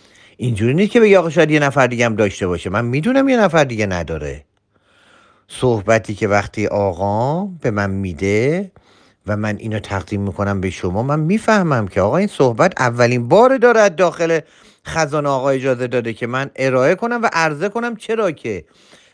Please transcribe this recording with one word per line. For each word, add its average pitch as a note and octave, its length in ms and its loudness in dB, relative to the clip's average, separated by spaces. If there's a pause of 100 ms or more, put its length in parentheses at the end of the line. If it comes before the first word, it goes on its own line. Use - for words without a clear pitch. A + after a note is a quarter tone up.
(360)
اینجوری A#2+ 380 -2
نیست G3+ 180 2
که A#3+ 80 4
بگی G#3 160 8
آقا E3+ 140 2
شاید D#3 200 2
یه D3+ 100 2
نفر C#3 260 2
دیگه A#2+ 200 0
هم A2 100 -2
داشته G2+ 300 0
باشه. F2+ 240 -4
من G#2+ 140 -2
می‌دونم G#3+ 440 0
یه B3+ 120 2
نفر E3 240 4
دیگه A2 220 -2
نداره. D2+ 580 -6 (1080)
صحبتی A2+ 600 0
که G#2 140 -2
وقتی G2+ 380 -2
آقا G2+ 800 -2
به E3+ 260 -6
من G2+ 200 -2
می‌ده G2 800 -2 (560)
و G#2 100 -2
من G#2+ 200 -4
اینو A2 220 -6
تقدیم G2 420 -6
می‌کنم G2+ 400 -2
به F#2 100 -2
شما، F#2 320 -4
من C#3+ 180 -2
می‌فهمم E3+ 680 0
که G2 120 -2
آقا G#2+ 160 2
این G3 100 2
صحبت C#3+ 540 0
اولین A#2+ 480 0
بار A#3+ 280 6
داره A#3 240 4
از G3 160 2
داخل E3 440 0 (460)
خزانه D3+ 420 -2
آقا C#3 220 0
اجازه B2+ 360 0
داده A#2+ 260 -4
که A#2 140 -8
من C3 300 -6
ارائه C3 380 2
کنم A#3 280 -4
و G#3 100 0
عرضه D#3+ 360 0
کنم، A#3 280 -6
چرا A3 340 -4
که G#2+ 340 -8 (500)